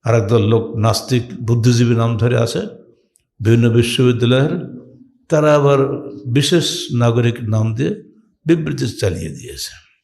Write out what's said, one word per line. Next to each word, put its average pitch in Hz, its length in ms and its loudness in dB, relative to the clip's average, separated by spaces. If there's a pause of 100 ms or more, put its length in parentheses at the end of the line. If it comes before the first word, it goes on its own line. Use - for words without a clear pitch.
আর 113 100 0
একদল 110 340 2
লোক 113 160 2 (140)
নাস্তিক 113 460 0 (200)
বুদ্ধিজীবী 120 520 2
নামধারী 117 400 0
আছে 120 240 -2 (800)
বিভিন্ন 117 300 4
বিশ্ববিদ্যালয়ের, 123 840 2 (760)
তারা 151 260 2
আবার 143 260 4 (560)
বিশেষ 160 300 2 (340)
নাগরিক 117 360 0 (120)
নাম 110 260 0
দিয়ে 151 180 -4 (540)
বিবৃতি 143 400 0 (120)
চালিয়ে 80 320 -4
দিয়েছে। 67 420 -14 (320)